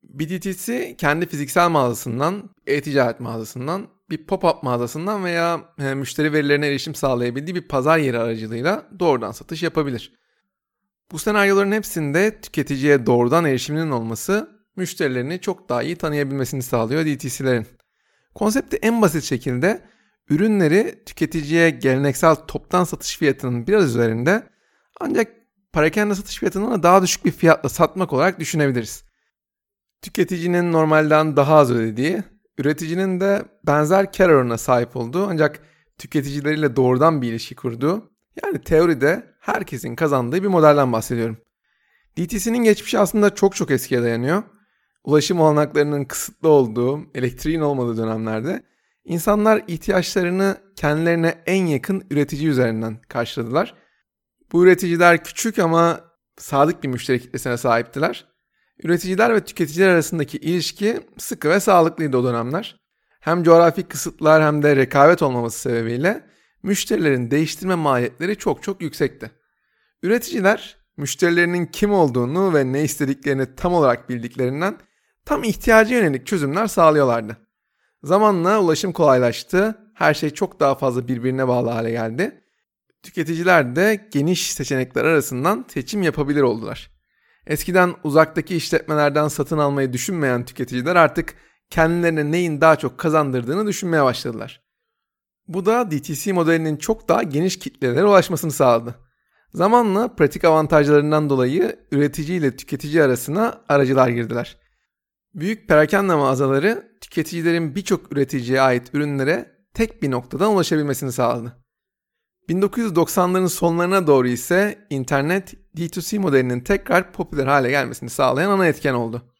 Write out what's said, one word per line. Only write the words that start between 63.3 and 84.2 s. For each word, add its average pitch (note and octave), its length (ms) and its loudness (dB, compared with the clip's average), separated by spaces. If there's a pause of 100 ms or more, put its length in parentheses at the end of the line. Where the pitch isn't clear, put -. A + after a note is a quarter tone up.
coğrafi E3 400 6
kısıtlar D#3 600 2
hem D3 200 2
de D3 120 6
rekabet C#3 460 6
olmaması B2 380 -2
sebebiyle A#2+ 680 -2 (360)
müşterilerin D3 680 -2
değiştirme D#3+ 440 -2
maliyetleri D3 600 -2
çok - 280 -4
çok G3 180 -8
yüksekti. C#3 500 -6 (720)
Üreticiler G#3+ 720 -2 (200)
müşterilerinin F3 680 0
kim - 260 -2
olduğunu D#3+ 640 2
ve C3+ 180 2
ne C#3 120 -2
istediklerini C#3 720 -4
tam F3 180 -2
olarak C3 360 2
bildiklerinden B2+ 680 -4 (480)
tam C#4+ 180 -2
ihtiyaca A3 520 2
yönelik D3+ 320 0
çözümler E3+ 400 -2
sağlıyorlardı. C3 680 2 (680)
Zamanla G3 580 2
ulaşım E3+ 320 0
kolaylaştı, D3 840 0 (160)
her D3+ 200 0
şey D3+ 160 -4
çok - 300 -8
daha C#3 160 2
fazla B2 320 -4
birbirine B2+ 400 -2
bağlı B2 220 0
hale A#2 220 -4
geldi. A#2 500 -6 (640)
Tüketiciler E3 720 0
de G#3 360 0
geniş D#3+ 400 0